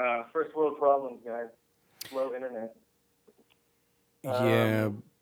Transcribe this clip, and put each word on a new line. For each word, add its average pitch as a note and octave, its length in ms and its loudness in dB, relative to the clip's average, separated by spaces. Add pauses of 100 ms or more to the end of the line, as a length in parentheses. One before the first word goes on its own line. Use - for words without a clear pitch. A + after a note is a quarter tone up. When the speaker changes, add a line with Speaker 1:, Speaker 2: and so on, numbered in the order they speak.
Speaker 1:
uh, A#2+ 300 0
first D#3 240 -4
world D3 220 2
problems, C#3 460 2
guys, A#2 240 -8 (600)
slow C3 240 -4
internet. A#2+ 400 -8 (1500)
Speaker 2:
Yeah, A2+ 640 4
Speaker 1:
Um, G#2 160 -6 (200)